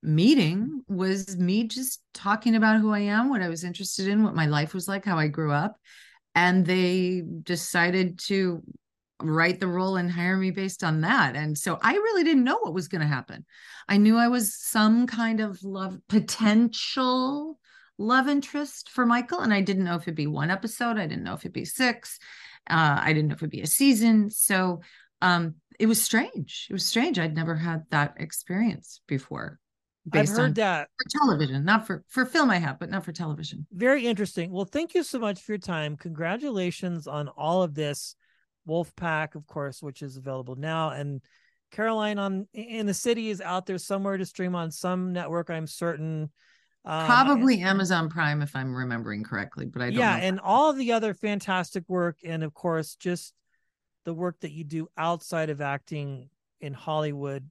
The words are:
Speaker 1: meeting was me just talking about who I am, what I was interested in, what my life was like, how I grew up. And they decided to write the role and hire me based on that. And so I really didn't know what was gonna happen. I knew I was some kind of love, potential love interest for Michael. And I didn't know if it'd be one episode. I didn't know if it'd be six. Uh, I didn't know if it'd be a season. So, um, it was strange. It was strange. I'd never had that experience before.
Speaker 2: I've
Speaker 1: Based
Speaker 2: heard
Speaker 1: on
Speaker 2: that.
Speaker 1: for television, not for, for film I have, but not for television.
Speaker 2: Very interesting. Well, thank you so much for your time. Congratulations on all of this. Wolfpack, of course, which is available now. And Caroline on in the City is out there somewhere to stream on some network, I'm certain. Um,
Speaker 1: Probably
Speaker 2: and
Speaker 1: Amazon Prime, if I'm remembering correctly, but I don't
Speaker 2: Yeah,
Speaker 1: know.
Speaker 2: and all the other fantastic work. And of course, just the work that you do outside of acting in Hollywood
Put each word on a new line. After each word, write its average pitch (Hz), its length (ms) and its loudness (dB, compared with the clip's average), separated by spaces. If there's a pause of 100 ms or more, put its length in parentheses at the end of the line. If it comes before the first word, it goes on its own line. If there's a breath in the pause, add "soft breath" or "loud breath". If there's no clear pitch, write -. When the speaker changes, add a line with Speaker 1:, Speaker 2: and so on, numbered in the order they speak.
Speaker 1:
meeting 208 840 4
was 190 500 -2
me 190 260 2
just 254 380 -8 (100)
talking 214 440 0
about 220 240 6
who 214 120 2
I 208 80 0
am, 214 300 2
what 247 120 0
I 175 60 -2
was 165 160 -6
interested 190 440 -4
in, 208 140 4
what 208 120 2
my 160 120 2
life 151 280 0
was 185 140 -6
like, 196 180 -4
how 180 120 0
I 156 100 2
grew 151 240 -2
up. 143 260 -2 (560 loud breath)
And 180 320 6
they 185 560 2 (200)
decided 175 840 0
to 185 360 0 (580)
write 165 380 2
the 190 80 -2
role 185 300 0
and 175 160 0
hire 175 240 0
me 190 160 0
based 190 320 -4
on 156 160 2
that. 170 340 2
And 151 240 -2
so 175 240 -2
I 262 120 2
really 415 280 2
didn't 285 220 6
know 302 140 0
what 415 160 -4
was 175 120 -4
gonna 160 220 -2
happen. 143 360 -6 (440 loud breath)
I 202 80 4
knew 214 200 8
I 233 120 6
was 240 260 0
some 226 540 4
kind 226 320 0
of 202 240 -6
love, 190 340 -8 (100)
potential 254 1500 2 (400 soft breath)
love 247 300 2
interest 285 600 -4
for 254 140 0
Michael. 247 360 0
And 220 120 2
I 202 80 4
didn't 190 240 2
know 175 120 -2
if 160 60 -6
it'd 170 120 -6
be 151 140 -2
one 151 220 -2
episode. 226 480 -2
I 185 80 -2
didn't - 180 -6
know - 100 -6
if - 60 -12
it'd 175 120 -10
be - 120 -6
six. - 540 -2 (520 loud breath)
Uh, 160 300 4
I 156 120 2
didn't 156 160 2
know 143 60 0
if - 60 -12
it'd 156 100 -4
be 101 120 -8
a - 40 -4
season. 220 640 6
So, 185 520 0 (380 loud breath)
um, 170 360 2 (240)
it 220 60 4
was 220 160 4
strange. - 680 -2
It - 20 -6
was 190 140 -4
strange. 262 320 0
I'd 160 160 -2
never 160 220 -2
had 160 340 -2
that 147 280 0
experience - 880 -4
before. - 500 -6 (540)
Speaker 2:
I've - 0 -
Speaker 1:
Based 151 200 4
Speaker 2:
heard 226 80 2
Speaker 1:
on 254 140 2
Speaker 2:
that. 185 420 0
Speaker 1:
for - 240 -6
television, 147 440 2
not 220 220 2
for, 180 220 -6
for 254 160 0
film 269 260 2
I 185 80 4
have, 147 200 -4
but 175 120 -8
not 190 140 -6
for 170 80 -10
television. 151 600 -8
Speaker 2:
Very 240 340 2
interesting. 190 460 -2
Well, 190 120 -4
thank 311 300 -4
you 349 80 2
so 277 160 -6
much 208 220 -4
for - 120 -8
your 208 60 -4
time. 151 380 -4
Congratulations 175 1120 -4
on 147 220 -6
all 165 340 0
of 156 120 -2
this. 147 400 -6 (540)
Wolfpack, 160 640 -4
of 147 120 -16
course, 139 360 -8
which 143 200 -12
is 135 140 -12
available 131 400 -10
now. 160 340 -2
And 139 300 -6 (500)
Caroline 214 480 -2
on 196 340 -4
in 226 340 -6
the 196 80 0
City 226 360 -2
is 190 100 -4
out 185 260 -4
there 185 120 -4
somewhere 196 380 -4
to 190 100 -4
stream 180 280 -4
on 165 160 -4
some 185 420 -4
network, 170 380 -4
I'm 160 160 -6
certain. 156 640 -4 (540)
Um, 160 220 -4
Speaker 1:
Probably 254 540 6
Speaker 2:
and 180 40 -2
Speaker 1:
Amazon 185 440 2
Prime, 151 320 0
if 143 160 -4
I'm 131 180 -4
remembering 117 500 -4
correctly, - 420 -6
but 123 160 -6
I 123 40 -2
don't 123 100 -2
Speaker 2:
Yeah, 220 200 4
Speaker 1:
know. 165 60 -2
Speaker 2:
and 190 180 -2
all 269 320 4
the 262 200 -2
other 220 220 0
fantastic 190 760 -4
work. 175 360 -2
And 165 180 -6
of 151 120 -6
course, 160 400 -4
just - 400 -6 (720)
the 170 100 -6
work 170 260 -6
that 156 120 -10
you 156 120 -10
do 160 320 -6
outside 165 540 -2
of 143 100 -6
acting 139 680 -8 (300)
in 143 120 -10
Hollywood 139 800 -4